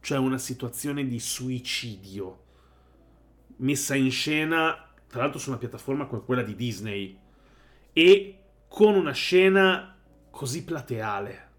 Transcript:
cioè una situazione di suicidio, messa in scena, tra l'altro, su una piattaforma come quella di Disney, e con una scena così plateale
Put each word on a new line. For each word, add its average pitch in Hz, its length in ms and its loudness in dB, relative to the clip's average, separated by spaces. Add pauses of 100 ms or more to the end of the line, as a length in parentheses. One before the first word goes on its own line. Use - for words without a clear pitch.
cioè 143 140 -2
una 131 200 0
situazione 135 680 -6
di 120 100 -4
suicidio, 101 1300 -8 (1160)
messa 139 360 -2
in 131 160 2
scena, 156 760 -2 (180)
tra 120 140 -8
l'altro, 147 180 -2
su - 80 -10
una 127 100 -6
piattaforma 131 500 -6
come - 180 -8
quella 127 160 0
di 104 140 -8
Disney, 101 640 -6 (760)
e 190 460 6 (280)
con 214 280 6
una 160 180 2
scena 190 840 4 (340)
così 135 360 -8
plateale 107 920 -8